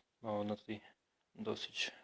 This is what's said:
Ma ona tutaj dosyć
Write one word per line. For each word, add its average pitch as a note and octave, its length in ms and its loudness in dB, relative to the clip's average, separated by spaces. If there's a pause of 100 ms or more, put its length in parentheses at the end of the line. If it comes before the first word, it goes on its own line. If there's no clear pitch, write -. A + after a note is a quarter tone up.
(220)
Ma A2+ 100 0
ona G#2 240 4
tutaj G#2+ 260 -2 (540)
dosyć - 560 0 (120)